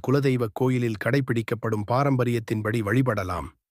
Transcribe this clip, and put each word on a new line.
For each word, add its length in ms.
குலதெய்வ 460
கோயிலில் 500
கடைபிடிக்கப்படும் 840
பாரம்பரியத்தின்படி 920
வழிபடலாம். 680